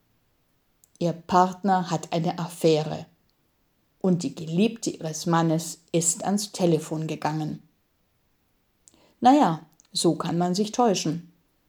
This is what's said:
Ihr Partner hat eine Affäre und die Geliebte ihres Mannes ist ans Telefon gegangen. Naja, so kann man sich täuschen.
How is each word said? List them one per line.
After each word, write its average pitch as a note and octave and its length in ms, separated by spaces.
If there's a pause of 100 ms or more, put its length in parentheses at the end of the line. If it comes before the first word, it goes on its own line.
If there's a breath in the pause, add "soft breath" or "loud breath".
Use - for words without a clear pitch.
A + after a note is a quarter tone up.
(1000)
Ihr E3+ 120
Partner F#3 800
hat D#3+ 220
eine F3 260
Affäre D#3 680 (960)
und F3+ 240
die F3+ 100
Geliebte F3 560
ihres D#3+ 360
Mannes E3 540 (120)
ist - 320
ans G3+ 280
Telefon D#3+ 540
gegangen. D3+ 560 (1600 soft breath)
Naja, A#3 460 (260)
so E3+ 220
kann E3+ 240
man F3+ 160
sich G#3 180
täuschen. F3 600 (360)